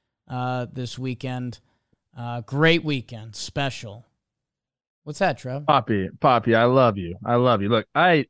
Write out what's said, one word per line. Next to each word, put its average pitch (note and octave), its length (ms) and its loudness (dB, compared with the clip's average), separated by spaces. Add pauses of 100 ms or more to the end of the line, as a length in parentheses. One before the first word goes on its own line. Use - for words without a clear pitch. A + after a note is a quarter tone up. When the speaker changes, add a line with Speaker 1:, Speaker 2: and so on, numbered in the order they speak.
(280)
Speaker 1:
uh, B2+ 440 -6
this B2 280 -10
weekend. B2+ 600 -8 (580)
Uh, A#2+ 240 -8
great D#3 420 2
weekend, A#2 520 -8
special. A#2+ 720 -8 (960)
What's D3+ 160 -12
that, E3+ 180 0
Trev? C3+ 300 -8
Speaker 2:
Poppy, A2+ 420 0 (100)
Poppy, A#2+ 360 4
I A2+ 80 6
love B2 340 4
you. F2 260 -8
I A#2+ 120 0
love A#2+ 260 2
you. G2+ 80 0
Look, A2 240 2
I D#3+ 360 4